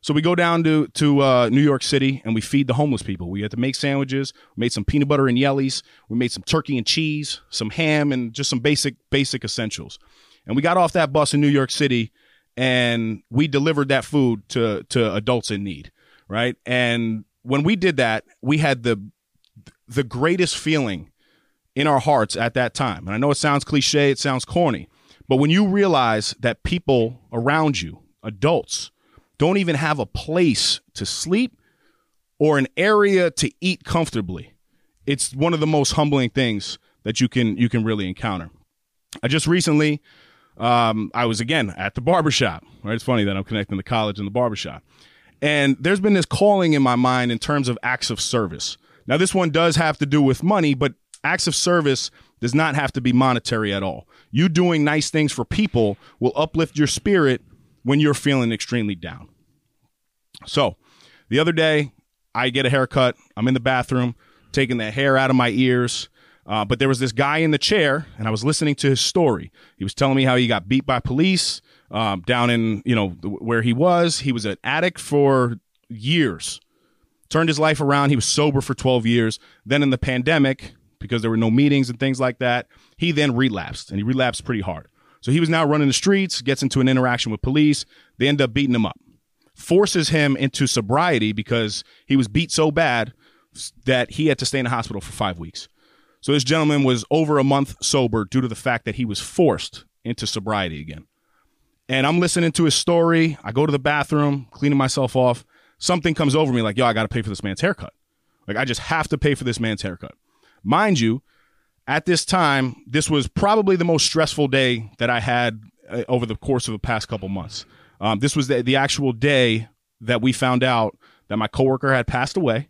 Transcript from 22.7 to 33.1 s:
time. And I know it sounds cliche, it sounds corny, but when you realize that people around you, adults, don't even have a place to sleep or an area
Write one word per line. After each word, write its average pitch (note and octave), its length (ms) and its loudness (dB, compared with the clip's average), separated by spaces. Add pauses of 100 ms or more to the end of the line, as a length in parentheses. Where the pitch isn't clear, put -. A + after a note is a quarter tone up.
time. G#2+ 340 -4
And F#2+ 40 -6
I G#2+ 80 -2
know C#3+ 120 2
it C#3 60 2
sounds C#3+ 280 2
cliche, C#3+ 460 2
it C3 80 -2
sounds C3 260 -2
corny, C#3+ 440 -2 (400)
but C3 80 2
when D3 140 2
you G3 160 4
realize D3+ 720 2
that A#2 220 -2
people B2 580 0 (120)
around C#3 500 0
you, E2 220 -14 (180)
adults, A2 680 -2 (480)
don't F3 180 2
even E3+ 200 0
have D3+ 240 0
a G#2 60 -2
place - 720 0 (140)
to G2 120 -8
sleep G#3+ 500 -2 (840)
or D3+ 180 4
an C3 80 2 (100)
area G3 540 4